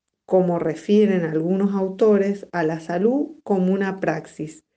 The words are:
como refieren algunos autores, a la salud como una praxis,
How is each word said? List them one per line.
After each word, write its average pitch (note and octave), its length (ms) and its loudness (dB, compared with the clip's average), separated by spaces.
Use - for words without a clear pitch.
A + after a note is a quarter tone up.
como F3 340 2
refieren F#3+ 640 2
algunos F#3 500 0
autores, G3 800 0
a F3 100 -2
la D#3+ 160 -2
salud A3+ 520 -2
como F#3 300 0
una F#3+ 260 -2
praxis, D#3 640 -8